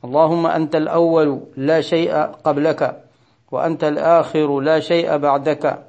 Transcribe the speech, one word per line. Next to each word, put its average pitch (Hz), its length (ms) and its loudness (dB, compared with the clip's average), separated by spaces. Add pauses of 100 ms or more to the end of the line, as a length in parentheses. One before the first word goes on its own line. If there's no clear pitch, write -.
اللهم 160 400 2
أنت 160 300 -2
الأول 160 640 2 (180)
لا 151 240 0
شيء 165 320 -2 (300)
قبلك، 147 600 -2 (480)
وأنت 151 320 -4
الآخر 151 760 0
لا 156 200 2
شيء 160 380 0
بعدك. 143 720 -2